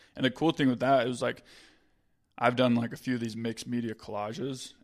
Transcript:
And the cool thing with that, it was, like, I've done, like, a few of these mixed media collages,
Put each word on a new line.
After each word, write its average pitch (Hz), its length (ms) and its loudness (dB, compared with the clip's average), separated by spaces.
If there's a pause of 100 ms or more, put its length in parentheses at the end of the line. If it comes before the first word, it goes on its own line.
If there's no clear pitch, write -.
(140)
And - 100 -2
the 127 60 2
cool 156 200 0
thing 147 180 2
with 120 120 0
that, 127 260 4
it - 20 0
was, 123 140 -6
like, 120 200 -2 (960)
I've 123 180 4
done, 123 180 6
like, 117 180 0
a - 40 -10
few 127 180 -4
of 120 60 -2
these 113 160 -4
mixed 117 300 -6
media 120 280 -2
collages, 117 880 -8